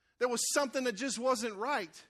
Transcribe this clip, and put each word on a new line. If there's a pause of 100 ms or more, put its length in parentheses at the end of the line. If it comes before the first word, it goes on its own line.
(180)
There
was
something
that
just
wasn't
right. (180)